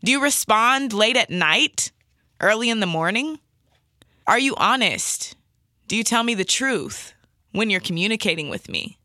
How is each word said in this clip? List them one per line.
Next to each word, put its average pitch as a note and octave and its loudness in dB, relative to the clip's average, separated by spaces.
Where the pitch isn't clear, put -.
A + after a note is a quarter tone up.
Do A3 2
you C#4 2
respond B3+ 2
late A3 2
at A3+ 0
night, F3 0
early A3 2
in A3+ 0
the G3+ 0
morning? F#3+ -2
Are A3+ 4
you C4+ 2
honest? - 0
Do F#3 -4
you A3+ 0
tell A#3 0
me A#3 0
the F#3+ -2
truth - -4
when A3 0
you're F#3+ 0
communicating F3 -2
with - -10
me? - -8